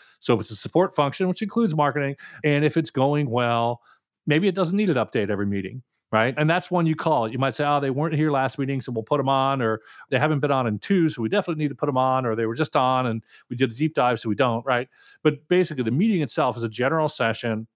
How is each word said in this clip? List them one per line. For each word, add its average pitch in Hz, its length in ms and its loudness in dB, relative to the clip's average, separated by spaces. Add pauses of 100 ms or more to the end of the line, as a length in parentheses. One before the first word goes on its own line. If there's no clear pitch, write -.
(200)
So 123 140 2
if 101 80 0
it's - 100 -10
a 107 40 -10
support - 380 -2
function, 147 320 0
which 180 160 -4
includes 208 320 -2
marketing, 143 400 0 (300)
and 147 200 4
if 147 120 2
it's 117 140 0
going 143 380 0
well, 117 540 0 (420)
maybe 160 220 2
it 180 80 2
doesn't 185 220 0
need 208 120 2
an 143 80 2
update 107 320 0
every 101 160 -2
meeting, 101 380 -4 (280)
right? 113 280 2
And 151 100 2
that's 175 220 0
one 175 160 2
you 156 100 2
call. 127 340 0
You 131 80 -6
might 131 160 0
say, 147 120 -2
"Oh, 147 120 2
they 139 120 0
weren't 147 240 -2
here 151 160 2
last 135 280 -2
meeting, 135 220 -2
so 127 100 -10
we'll 113 120 -4
put 147 180 -2
'em 135 80 0
on," 135 320 2
or, 110 220 0 (260)
"They 131 100 0
haven't 147 220 2
been 143 100 0
on 131 160 2
in 107 120 -2
two, 175 320 2
so 120 100 -10
we 110 80 -2
definitely 160 340 -2
need 143 60 0
to 135 60 -6
put 143 160 -2
'em 127 80 0
on," 131 260 2
or, 113 100 0
"They 113 120 -2
were 113 80 -4
just 135 200 -4
on 127 300 2
and 113 180 -2 (280)
we 123 60 -8
did 120 140 0
a 110 40 -14
deep 151 180 -2
dive, 123 260 2
so 110 120 -6
we 104 40 0
don't," 120 300 0
right? 127 240 -2 (340)
But 143 260 0
basically, 160 360 2
the 113 60 2
meeting 175 320 2
itself 127 340 -2
is 117 60 -6
a 113 80 -4
general 147 400 0
session 113 640 -2